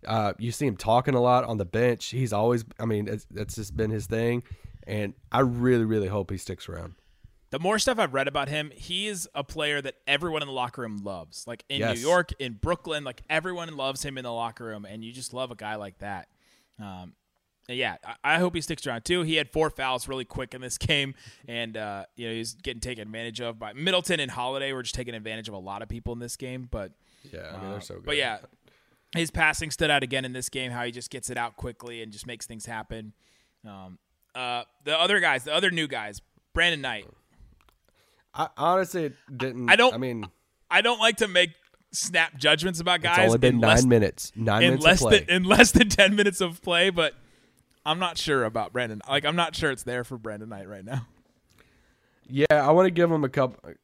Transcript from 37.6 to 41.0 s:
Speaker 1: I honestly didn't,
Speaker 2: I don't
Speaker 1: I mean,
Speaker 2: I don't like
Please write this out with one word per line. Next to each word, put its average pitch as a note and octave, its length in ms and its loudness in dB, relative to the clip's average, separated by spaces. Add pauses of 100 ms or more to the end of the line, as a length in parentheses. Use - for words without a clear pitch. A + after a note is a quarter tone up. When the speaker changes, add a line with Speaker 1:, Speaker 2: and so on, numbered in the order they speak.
Speaker 1:
I D3+ 140 -2 (100)
honestly E3+ 540 0 (240)
didn't, B2 340 -4
Speaker 2:
I F#3+ 60 12
don't A#3 180 6
Speaker 1:
I - 40 -6
mean, A#2+ 280 -6 (440)
Speaker 2:
I F3+ 120 4
don't A#3 180 2
like A3 180 4